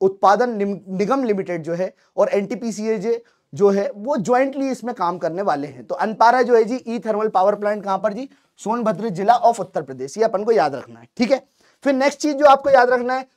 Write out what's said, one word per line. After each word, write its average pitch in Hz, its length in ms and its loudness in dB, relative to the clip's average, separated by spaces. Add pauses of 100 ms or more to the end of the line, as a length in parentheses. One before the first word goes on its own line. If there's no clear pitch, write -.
उत्पादन 202 500 4
निम-, 202 280 -4 (100)
निगम 208 340 -2
लिमिटेड 185 400 -4
जो 165 100 -6
है 185 200 -4 (240)
और 190 120 2
एनटीपीसीए 214 680 -2
जे-, 233 220 -2 (340)
जो 196 160 4
है 196 280 0
वो 254 220 -4
ज्वाइंटली 262 500 0
इसमें 240 260 -6
काम 180 220 -2
करने 165 240 -4
वाले 147 260 -2
हैं। 127 180 -18
तो - 120 -8
अनपारा 226 440 4
जो 240 140 4
है 226 80 6
जी 226 140 -4
ई 233 220 -8
थर्मल 214 300 -2
पावर 202 260 2
प्लांट 208 280 -4
कहां 196 140 -2
पर 202 160 -4
जी? 262 160 -10 (300)
सोनभद्र 220 520 -4
जिला 202 320 2
of 226 160 2
उत्तर 175 220 -8
प्रदेश, 135 360 -12
ये 220 60 0
अपन 202 200 0
को 226 80 2
याद 156 240 2
रखना 117 240 -14
है, 117 80 -20 (100)
ठीक 233 140 0
है। 262 100 2 (440)
फिर 277 80 2
नेक्स्ट 277 260 0
चीज 294 160 -2
जो 294 100 4
आपको 269 240 4
याद 254 200 6
रखना 247 240 0
है, 262 120 -6 (100)